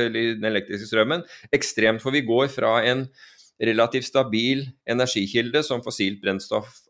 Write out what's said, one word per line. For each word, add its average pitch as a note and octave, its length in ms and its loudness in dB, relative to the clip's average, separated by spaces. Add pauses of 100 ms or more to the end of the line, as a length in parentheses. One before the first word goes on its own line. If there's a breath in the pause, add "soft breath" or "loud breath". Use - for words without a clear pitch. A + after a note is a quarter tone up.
i A2+ 80 -2 (240)
den G#2+ 140 -4
elektriske G2+ 400 -4
strømmen, C3+ 340 2 (300 loud breath)
ekstremt, A2+ 500 2
for C3+ 100 0
vi C#3+ 120 0
går C3 280 2
fra A2+ 320 2
en B2+ 200 0 (520 soft breath)
relativt A#2 480 2
stabil B2+ 560 0 (240)
energikilde A#2+ 800 0
som A#2+ 160 -4
fossilt G2+ 400 -4
brennstoff, G2+ 680 -4